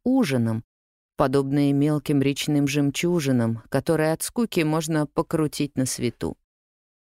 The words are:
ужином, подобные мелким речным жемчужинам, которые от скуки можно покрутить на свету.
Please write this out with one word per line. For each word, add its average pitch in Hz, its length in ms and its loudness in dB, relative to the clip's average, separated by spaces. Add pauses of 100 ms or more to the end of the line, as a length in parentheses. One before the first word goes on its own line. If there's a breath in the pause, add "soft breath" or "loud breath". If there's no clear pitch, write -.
ужином, 131 640 0 (520)
подобные 139 560 2
мелким 143 480 0
речным 143 460 0
жемчужинам, 135 1000 0
которые 156 440 0
от 160 100 -4
скуки - 380 -2
можно 156 460 0
покрутить 151 720 -2
на 131 100 0
свету. 120 500 -6 (640)